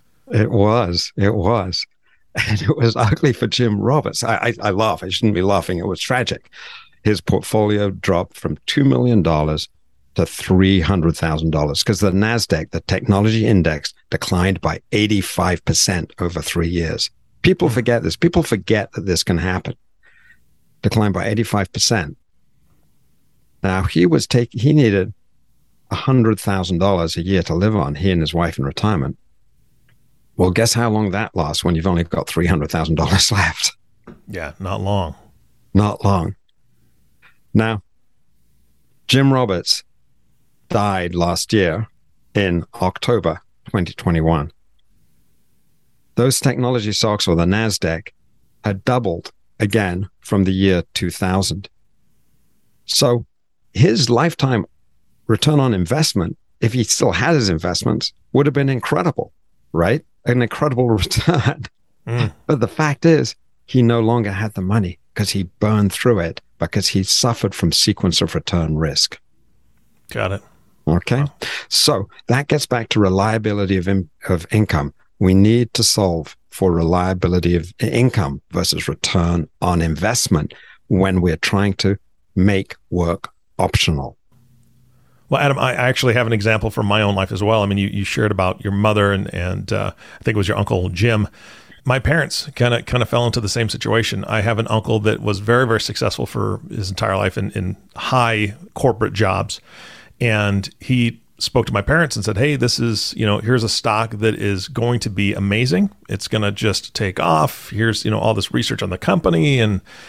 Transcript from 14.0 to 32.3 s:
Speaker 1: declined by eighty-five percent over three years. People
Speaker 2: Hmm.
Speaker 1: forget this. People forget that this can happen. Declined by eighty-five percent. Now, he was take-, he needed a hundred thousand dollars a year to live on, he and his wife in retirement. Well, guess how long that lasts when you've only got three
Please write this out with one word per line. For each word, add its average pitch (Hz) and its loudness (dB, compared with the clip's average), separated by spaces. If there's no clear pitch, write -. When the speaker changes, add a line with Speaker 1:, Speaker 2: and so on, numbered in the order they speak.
Speaker 1:
declined 90 -2
by 78 -4
eighty-five 98 0
percent - -2
over 85 -4
three 85 -4
years. 82 -4
People 185 4
Speaker 2:
Hmm. 123 -2
Speaker 1:
forget 120 0
this. 131 -4
People 170 2
forget 107 -2
that 92 -8
this 90 0
can 90 0
happen. 90 -4
Declined 104 2
by 90 -4
eighty-five 107 -2
percent. 87 -2
Now, 95 0
he 165 2
was 160 2
take-, 120 0
he 123 2
needed 104 4
a - -4
hundred 113 2
thousand 95 -2
dollars 92 2
a 85 -2
year 90 0
to - -4
live 104 2
on, 73 -2
he 92 0
and 87 2
his 78 -2
wife 82 -2
in 69 -4
retirement. 73 -2
Well, 90 2
guess 110 2
how 117 0
long 107 0
that 98 -4
lasts 76 -2
when 87 2
you've 80 0
only 85 2
got - -4
three 85 0